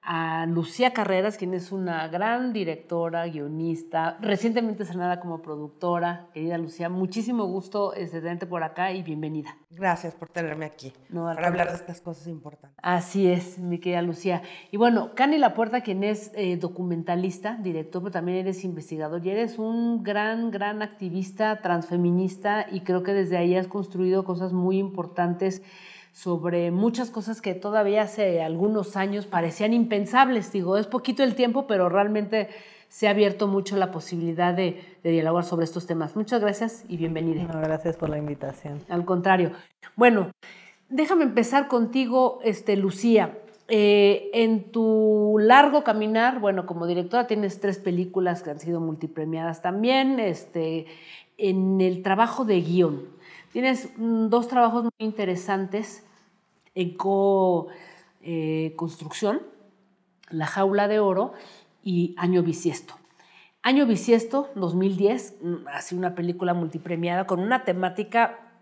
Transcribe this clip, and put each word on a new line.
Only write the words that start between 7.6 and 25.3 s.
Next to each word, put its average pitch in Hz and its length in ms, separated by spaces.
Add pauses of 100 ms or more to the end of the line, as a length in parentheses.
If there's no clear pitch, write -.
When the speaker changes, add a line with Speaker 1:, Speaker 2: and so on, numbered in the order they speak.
Speaker 1:
este, 165 280
tenerte 175 260
por 170 160
acá 170 300
y 185 100
bienvenida. 151 520 (140)
Speaker 2:
Gracias 170 460
por - 140
tenerme 160 360
aquí, 135 280 (160)
Speaker 1:
No, 170 180
al 165 80
Speaker 2:
para 170 120
hablar 175 200
Speaker 1:
contrario. 175 60
Speaker 2:
de 175 40
estas 175 240
cosas 160 260
importantes. 147 540
Speaker 1:
Así 180 460
es, 180 320
mi 175 180
querida 175 240
Lucía. 175 400 (300)
Y 202 60
bueno, 226 380
Cani 285 220
Lapuerta, 233 440
quien 196 220
es, 208 300
eh, 185 220
documentalista, 180 1040
director, 170 400
pero 185 120
también 180 260
eres 185 240
investigador 160 600
y 180 60
eres 226 300
un 233 420
gran, 214 480
gran 208 320
activista 208 800
transfeminista 175 1120
y 190 100
creo 180 220
que 196 100
desde 185 240
ahí 175 180
has 185 120
construido 185 560
cosas 185 300
muy 185 260
importantes 185 840 (500)